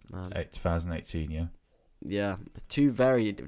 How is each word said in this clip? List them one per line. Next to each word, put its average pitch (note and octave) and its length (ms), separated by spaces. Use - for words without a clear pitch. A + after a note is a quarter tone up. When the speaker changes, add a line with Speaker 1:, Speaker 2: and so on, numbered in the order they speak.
Speaker 1:
Um, F#2 220
Speaker 2:
Eight, F#2 160
two - 100
thousand E2+ 320
eighteen, D#2+ 380
yeah. D#2+ 160
Speaker 1:
Yeah, G2+ 300
two C#3+ 220
very, A#2+ 440